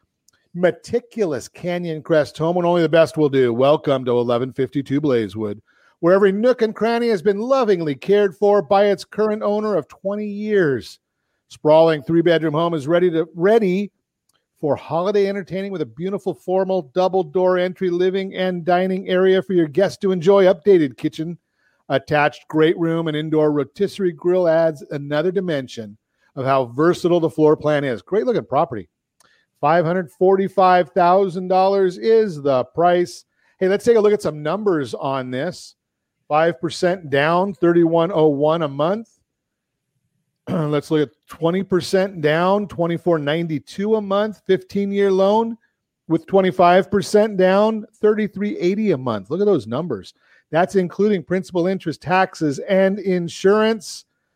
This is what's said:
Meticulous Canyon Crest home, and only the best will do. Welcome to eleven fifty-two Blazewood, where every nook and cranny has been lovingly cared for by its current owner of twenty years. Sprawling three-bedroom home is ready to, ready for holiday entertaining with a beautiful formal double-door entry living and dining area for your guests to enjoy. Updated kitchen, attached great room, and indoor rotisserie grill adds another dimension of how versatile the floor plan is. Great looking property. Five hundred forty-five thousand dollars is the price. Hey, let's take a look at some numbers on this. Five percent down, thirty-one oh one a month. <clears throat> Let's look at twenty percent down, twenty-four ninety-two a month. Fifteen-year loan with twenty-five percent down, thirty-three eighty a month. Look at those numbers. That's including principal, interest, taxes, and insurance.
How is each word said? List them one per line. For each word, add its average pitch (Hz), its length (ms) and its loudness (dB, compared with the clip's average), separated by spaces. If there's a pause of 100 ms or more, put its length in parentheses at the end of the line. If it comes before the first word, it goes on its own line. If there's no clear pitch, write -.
(540)
Meticulous 175 960 -4
Canyon 175 520 -6
Crest 151 380 0
home, 170 200 -2
and 175 60 -2
only 175 180 2
the 156 60 2
best 160 280 2
will 151 120 2
do. 131 240 2
Welcome 135 520 2
to 120 80 -2
eleven 120 400 -2
fifty-two 135 480 -4
Blazewood, 107 600 -2 (380)
where 175 160 4
every 196 160 4
nook 226 320 0
and 220 140 -4
cranny 233 320 -2
has 196 140 0
been 202 180 0
lovingly 208 560 0
cared 202 400 0
for 202 260 2
by 196 240 2
its 202 180 -2
current 214 380 -4
owner 208 320 -2
of 156 140 -4
twenty 208 400 -8
years. 202 720 -2 (480)
Sprawling 156 560 4
three-bedroom 165 500 2
home 170 180 0
is 143 140 -6
ready 175 240 2
to, 165 240 -2
ready 196 560 0 (680)
for 139 160 -2
holiday 196 520 -2
entertaining 196 440 -8
with 165 100 -6
a 135 40 -6
beautiful 175 480 -8
formal 185 480 -2 (120)
double-door 185 640 0
entry 185 320 -2
living 190 460 -2
and 185 280 -4
dining 185 440 0
area 190 340 2
for 196 120 -4
your 165 120 4
guests 170 320 -2
to 196 140 -2
enjoy. 190 320 4
Updated 165 520 2
kitchen, 156 400 -8 (520)
attached 147 580 -2
great 156 320 2
room, 165 300 -2
and 151 80 -4
indoor 151 340 0
rotisserie 175 640 -4
grill 175 340 0
adds 160 360 0 (100)
another 147 400 -4
dimension 135 680 -6 (360)
of 135 100 -8
how 135 220 0
versatile 170 520 0
the 160 120 0
floor 151 260 4
plan 147 260 -2
is. 123 200 -4
Great 196 240 -4
looking 170 180 -2
property. 127 460 -4 (680)
Five 160 280 2
hundred 175 260 -4
forty-five 185 800 2
thousand 185 580 0
dollars 190 480 2
is 214 460 0
the 135 220 2
price. 175 600 0 (340)
Hey, 190 100 0
let's 202 180 -2
take 233 100 4
a 214 40 4
look 208 120 4
at 208 80 -2
some 151 220 -6
numbers 165 500 -2
on 135 380 -6
this. 143 460 -8 (520)
Five 165 320 0
percent 175 480 -4
down, 170 460 0
thirty-one 170 580 2
oh 156 160 2
one 151 320 0
a 151 80 -4
month. 170 500 -6 (720)
<clears throat> - 580 -20
Let's 151 440 -2
look 151 180 2
at - 80 -20 (100)
twenty 170 360 -2
percent 190 580 -2
down, 175 480 0
twenty-four 170 500 -2
ninety-two 165 800 -4
a 214 60 -4
month. 202 440 -4
Fifteen-year 196 640 0
loan 214 460 2 (500)
with 160 200 -2
twenty-five 185 640 4
percent 208 480 0
down, 208 560 2
thirty-three 208 640 -2
eighty 202 320 0
a 139 80 0
month. 110 320 -6
Look 175 100 -4
at 208 60 2
those 151 200 0
numbers. 120 460 -8 (380)
That's 175 260 0
including 190 460 0
principal, 180 440 -4
interest, 180 360 -6
taxes, 160 560 -2
and 190 400 0
insurance. 196 1080 -2 (320)